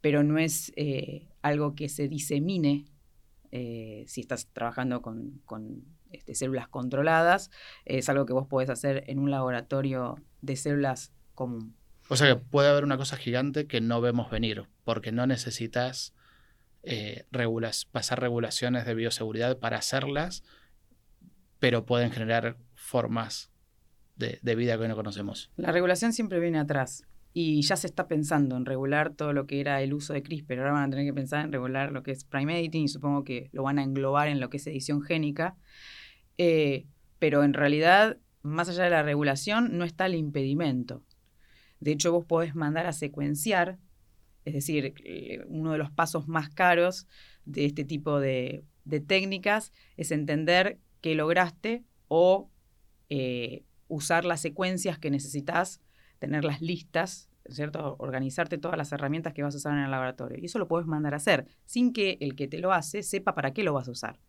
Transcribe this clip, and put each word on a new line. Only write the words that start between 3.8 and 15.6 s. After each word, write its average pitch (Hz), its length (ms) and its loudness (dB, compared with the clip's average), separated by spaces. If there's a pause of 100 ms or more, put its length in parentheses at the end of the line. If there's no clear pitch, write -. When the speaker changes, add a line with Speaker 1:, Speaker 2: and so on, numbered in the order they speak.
Speaker 1:
si - 140 -10
estás - 280 -8
trabajando 123 520 -4
con, 120 460 -10
con, 110 360 -12 (280)
este, - 240 -16
células 131 340 -4
controladas, 160 800 4 (360)
es 131 240 0
algo 139 160 4
que 127 80 -2
vos 135 120 2
podés 131 220 0
hacer 135 380 -2
en 135 120 -4
un 139 120 2
laboratorio 131 880 -2 (260)
de 139 140 -4
células 143 560 0 (220)
común. 117 400 -6 (340)
Speaker 2:
O 135 80 0
sea 143 120 8
que 160 80 8
puede 143 320 4
haber 143 160 6
una 139 140 2
cosa 135 180 -4
gigante 135 500 -2
que 123 140 -2
no 117 220 2
vemos 120 280 0
venir, 107 340 -2 (200)
porque 113 260 -2
no 120 160 0
necesitas, 123 840 -4 (680)